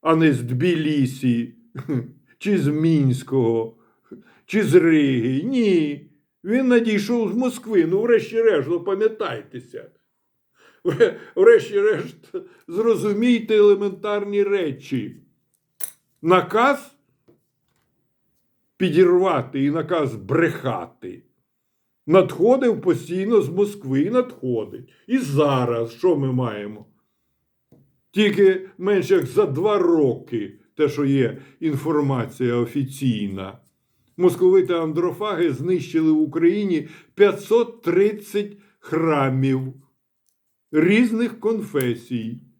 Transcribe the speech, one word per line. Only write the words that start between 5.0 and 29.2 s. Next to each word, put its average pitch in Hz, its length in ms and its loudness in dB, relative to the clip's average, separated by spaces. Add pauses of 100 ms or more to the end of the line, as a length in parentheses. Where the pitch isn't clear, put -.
Ні, 190 680 0 (340)
він 254 240 0
надійшов 226 640 0
з 208 40 -4
Москви. 220 500 0
Ну, 190 160 0
врешті-решт, 220 680 2
ну, 170 160 -2
пам'ятайтеся. 196 1040 -6 (920)
Вре-, 175 360 2 (140)
врешті-решт, 202 1000 2 (340)
зрозумійте 214 880 0
елементарні 202 840 2
речі. 143 800 -4 (1000)
Наказ 185 720 0 (1800)
підірвати 175 880 2
і 143 60 0
наказ 156 440 -2
брехати 110 1080 -4 (840)
надходив 220 720 2
постійно 185 640 -2
з 135 60 -6
Москви 165 520 -2
і 180 100 0
надходить. 123 800 -6 (180)
І 254 120 -2
зараз 131 720 -2
що 180 240 0
ми 135 160 -2
маємо? 107 540 -6 (1200)
Тільки 190 580 2 (100)
менше 190 360 0
як 151 120 0